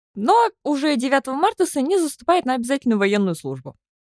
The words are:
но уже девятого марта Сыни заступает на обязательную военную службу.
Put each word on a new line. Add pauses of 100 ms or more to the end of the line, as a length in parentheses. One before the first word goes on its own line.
(160)
но (280)
уже
девятого
марта
Сыни
заступает
на
обязательную
военную
службу. (300)